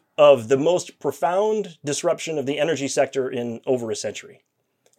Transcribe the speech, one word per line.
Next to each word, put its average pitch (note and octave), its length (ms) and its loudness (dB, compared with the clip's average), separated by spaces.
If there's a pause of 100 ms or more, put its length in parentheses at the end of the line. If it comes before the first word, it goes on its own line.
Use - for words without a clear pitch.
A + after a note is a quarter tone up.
(180)
of C#3 300 8
the C3+ 80 2
most E3 440 0
profound F#3 840 -2
disruption D#3 540 -4
of C3+ 80 -4
the C#3+ 140 -4
energy D3 280 -2
sector C3+ 420 -2
in A#2+ 360 -6
over A#2+ 260 -2
a G2+ 40 -4
century. - 460 -12 (580)